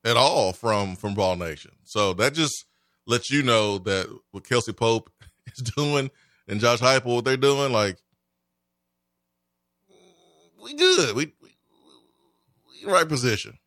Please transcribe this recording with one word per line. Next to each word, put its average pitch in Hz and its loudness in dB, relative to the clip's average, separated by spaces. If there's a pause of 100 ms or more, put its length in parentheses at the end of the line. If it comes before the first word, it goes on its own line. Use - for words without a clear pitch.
at 117 2
all 127 2
from, 101 -2
from 104 -8
Ball 95 0
Nation. 82 -12 (140)
So 101 0
that 123 0
just 151 -4 (400)
lets 117 -2
you 143 2
know 110 2
that 95 -4 (240)
what 98 -16
Kelsey 117 0
Pope 117 0 (220)
<laughs> - -20
is - -14
doing 139 -2 (360)
and 104 -6
Josh 117 2
Heupel, 123 2
what 120 0
they're 156 0
doing, 139 2
like, 101 0 (2750)
we 240 -16
good. 285 4
We, 147 -4
we, - -20 (1120)
we - -20
in 202 -10
the 196 0
right 165 4
position. 123 -2